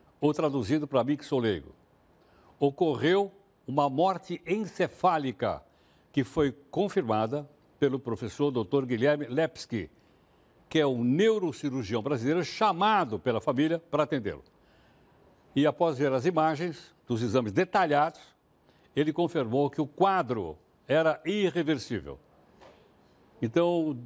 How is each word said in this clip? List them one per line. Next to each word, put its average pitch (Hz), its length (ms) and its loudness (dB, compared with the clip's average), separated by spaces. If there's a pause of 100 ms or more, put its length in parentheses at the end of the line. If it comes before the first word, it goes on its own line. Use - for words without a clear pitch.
(200)
ou 147 140 4
traduzindo 143 540 0
pra 127 160 4
mim 139 120 0
que 147 80 -16
sou - 140 -2
leigo, 107 380 0 (840)
ocorreu 156 720 2 (360)
uma 143 200 2
morte 175 600 -2
encefálica, 160 1120 -2 (500)
que 139 120 0
foi 143 280 0 (200)
confirmada 139 760 -2 (300)
pelo 131 220 0
professor 120 500 -4
doutor 131 360 0
Guilherme 139 420 0
Lepski, 120 640 -4 (760)
que 160 120 0
é 147 60 4
o 127 180 0
neurocirurgião 139 1000 0
brasileiro 139 420 -2
chamado 196 760 0
pela 113 200 0
família 151 380 0
pra 151 260 -2
atendê-lo. 101 400 -4 (1120)
E 139 100 4
após 151 320 2
ver 139 140 2
as 131 140 0
imagens 160 680 0 (140)
dos 117 140 -2
exames 117 320 0
detalhados, 165 640 2 (760)
ele 151 200 0
confirmou 143 560 0
que - 100 -6
o 147 80 -2
quadro 127 720 0 (280)
era 156 400 2
irreversível. 147 920 -2 (1200)
Então, 160 640 0